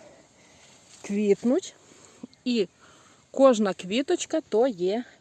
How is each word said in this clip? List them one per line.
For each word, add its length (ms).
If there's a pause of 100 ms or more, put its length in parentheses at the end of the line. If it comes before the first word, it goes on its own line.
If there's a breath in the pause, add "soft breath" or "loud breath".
(1040 loud breath)
квітнуть. 720 (720 loud breath)
І 240 (600 soft breath)
кожна 440
квіточка 680
то 260
є 380 (160)